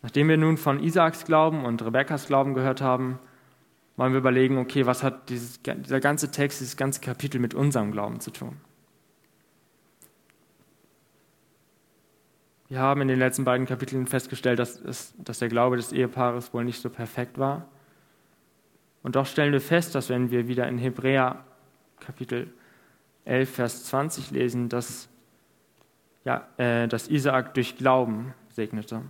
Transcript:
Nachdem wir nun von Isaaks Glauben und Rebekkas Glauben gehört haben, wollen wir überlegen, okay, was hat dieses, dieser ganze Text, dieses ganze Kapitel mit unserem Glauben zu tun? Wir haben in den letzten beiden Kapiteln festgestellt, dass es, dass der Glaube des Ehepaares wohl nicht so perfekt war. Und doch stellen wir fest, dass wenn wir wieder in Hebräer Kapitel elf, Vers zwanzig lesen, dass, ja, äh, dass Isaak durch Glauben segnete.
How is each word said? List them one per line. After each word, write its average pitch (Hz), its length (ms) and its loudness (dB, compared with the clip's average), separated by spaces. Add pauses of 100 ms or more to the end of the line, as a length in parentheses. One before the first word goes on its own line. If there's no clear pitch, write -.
Nachdem 143 260 2
wir 160 80 6
nun 156 220 4
von 143 260 0
Isaaks 165 400 2
Glauben 156 400 4
und 117 180 -2
Rebekkas 139 460 0
Glauben 135 260 2
gehört 131 280 0
haben, 127 380 0 (760)
wollen 127 160 2
wir 131 80 4
überlegen, 131 380 4
okay, 127 280 0
was 123 160 2
hat - 280 -4
dieses, 120 320 -8
dieser 135 400 -2
ganze 143 280 2
Text, 143 300 -2
dieses 127 160 -10
ganze 139 240 -2
Kapitel 131 400 -6
mit 120 140 0
unserem 127 380 2
Glauben 107 280 -4
zu - 120 -12
tun? 131 260 -12 (4000)
Wir 131 120 -6
haben 139 220 4
in 135 60 2
den 131 120 2
letzten 127 260 2
beiden 127 200 2
Kapiteln 131 420 -4
festgestellt, 123 520 0
dass - 220 -4
es, - 380 -12
dass - 200 -10
der 120 80 -2
Glaube 120 300 4
des 117 160 -6
Ehepaares 123 600 0
wohl 120 120 -2
nicht 120 160 -6
so - 80 -6
perfekt 120 480 -8
war. 143 320 -4 (1300)
Und 131 120 -4
doch 135 100 2
stellen 143 260 2
wir 139 100 2
fest, 165 340 0
dass 131 140 -4
wenn 123 220 0
wir 120 160 0
wieder 123 200 -2
in 127 100 -4
Hebräer 127 680 0 (560)
Kapitel - 520 -8 (760)
elf, 131 300 0
Vers 120 280 -4
zwanzig 143 480 -4
lesen, 123 380 -2
dass, - 400 -8 (1120)
ja, - 240 -2 (100)
äh, 117 300 2
dass 113 220 -4
Isaak 131 440 2
durch 123 240 -2
Glauben 127 560 2 (160)
segnete. 110 600 -6